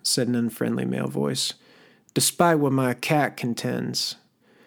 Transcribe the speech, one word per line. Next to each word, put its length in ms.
said 260
an 60
unfriendly 500
male 240
voice, 460
"despite 460
what 120
my 220
cat 420
contends." 800